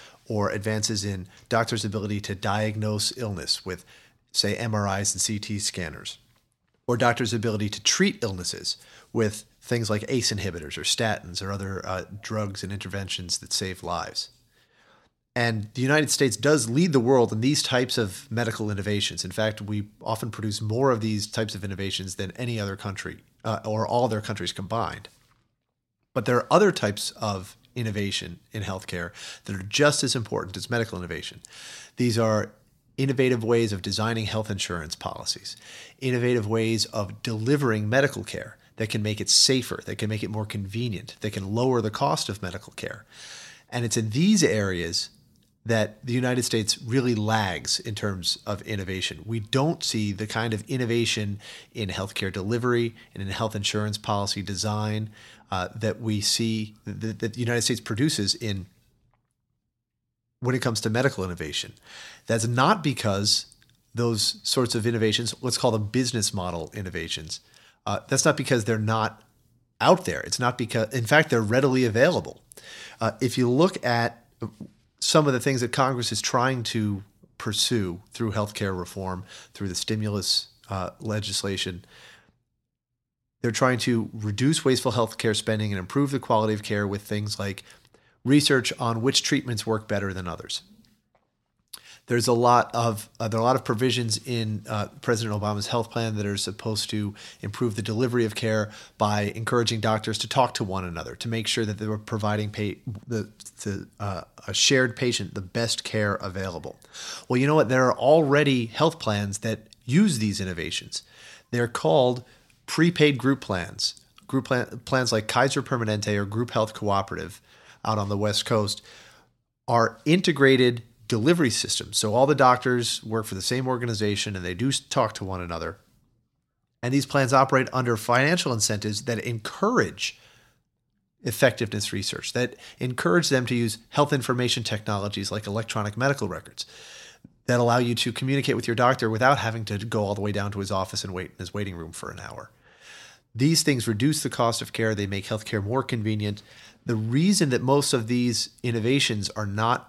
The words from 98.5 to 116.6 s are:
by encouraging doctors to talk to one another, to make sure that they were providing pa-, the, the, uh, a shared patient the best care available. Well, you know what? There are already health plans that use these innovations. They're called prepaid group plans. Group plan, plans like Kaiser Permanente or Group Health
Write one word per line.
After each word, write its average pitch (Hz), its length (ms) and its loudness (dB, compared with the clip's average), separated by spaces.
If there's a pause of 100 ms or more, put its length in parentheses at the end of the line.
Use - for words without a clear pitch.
by 104 380 2
encouraging 117 440 0
doctors 110 380 0
to - 100 -6
talk 131 280 2
to - 80 -4
one 95 200 -2
another, 82 340 -8
to - 100 -8
make 113 180 -4
sure 113 200 0
that 104 120 -2
they 104 80 -6
were 107 140 -2
providing 107 500 -2
pa-, 104 320 -4 (240)
the, 110 240 -4 (320)
the, 98 260 -6 (120)
uh, 98 220 -6 (260)
a 101 80 -4
shared 127 400 4
patient 117 400 -2
the 101 60 -6
best 113 420 -2
care 104 320 0
available. 92 600 -8 (500)
Well, 123 100 2
you 131 80 4
know 147 80 4
what? 143 160 6
There 127 160 6
are 123 120 4
already 139 680 6
health 156 320 2
plans 101 420 -2
that - 280 -4 (180)
use 160 320 4
these 107 240 0
innovations. 85 640 -6 (480)
They're 120 160 2
called 127 560 4 (420)
prepaid 156 540 4
group 135 200 2
plans. - 640 -4 (240)
Group 135 200 -2
plan, 120 400 -2
plans 127 260 2
like 107 160 2
Kaiser 135 340 2
Permanente 107 540 -2
or 101 100 0
Group 113 260 -2
Health 107 220 0